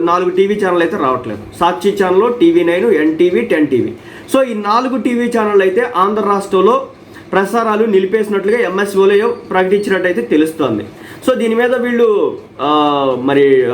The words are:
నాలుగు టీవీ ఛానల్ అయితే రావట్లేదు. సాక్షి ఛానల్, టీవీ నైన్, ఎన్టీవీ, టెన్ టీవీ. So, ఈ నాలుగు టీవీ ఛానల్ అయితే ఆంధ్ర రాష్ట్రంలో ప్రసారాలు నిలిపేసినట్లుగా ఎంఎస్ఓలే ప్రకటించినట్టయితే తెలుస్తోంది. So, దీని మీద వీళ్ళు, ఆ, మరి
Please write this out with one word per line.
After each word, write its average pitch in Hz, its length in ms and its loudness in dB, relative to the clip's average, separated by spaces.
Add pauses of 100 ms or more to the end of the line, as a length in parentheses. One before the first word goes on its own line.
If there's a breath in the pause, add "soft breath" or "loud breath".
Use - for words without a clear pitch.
నాలుగు 175 240 0
టీవీ 196 360 0
ఛానల్ 180 160 0
అయితే 165 160 -2
రావట్లేదు. 127 640 -4
సాక్షి 180 440 0
ఛానల్, 190 360 0
టీవీ 170 240 4
నైన్, 175 220 0
ఎన్టీవీ, 165 560 2
టెన్ 156 260 0
టీవీ. 113 260 0 (400 loud breath)
So, 262 100 4
ఈ 240 100 -6
నాలుగు 233 440 -2
టీవీ 240 400 -2
ఛానల్ 208 240 2
అయితే 190 340 0
ఆంధ్ర 202 280 0
రాష్ట్రంలో 190 640 0 (440 loud breath)
ప్రసారాలు 214 540 0
నిలిపేసినట్లుగా 208 720 0
ఎంఎస్ఓలే 196 680 2 (240)
ప్రకటించినట్టయితే 185 680 0
తెలుస్తోంది. 151 640 0 (460 loud breath)
So, 254 60 2
దీని 226 200 -2
మీద 240 200 2
వీళ్ళు, 233 640 0 (240)
ఆ, 143 80 -2 (500)
మరి 135 540 2